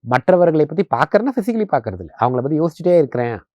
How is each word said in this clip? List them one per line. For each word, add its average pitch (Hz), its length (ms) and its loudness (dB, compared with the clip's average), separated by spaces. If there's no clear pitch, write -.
மற்றவர்களை 156 600 2
பத்தி 165 180 -4
பார்க்கறேன்னா 202 400 0
physically 220 320 -2
பார்க்கறது 113 360 -4
இல்ல, 82 180 -16
அவங்கள 123 220 0
பத்தி 147 180 -2
யோசிச்சுட்டே 170 360 0
இருக்கிறேன் 123 420 -2